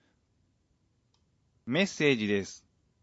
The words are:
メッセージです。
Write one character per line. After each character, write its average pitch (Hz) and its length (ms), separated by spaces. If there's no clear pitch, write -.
メ 143 160
ッ 202 40
セ 147 260
ー 127 40
ジ 107 100
で 101 180
す。 - 220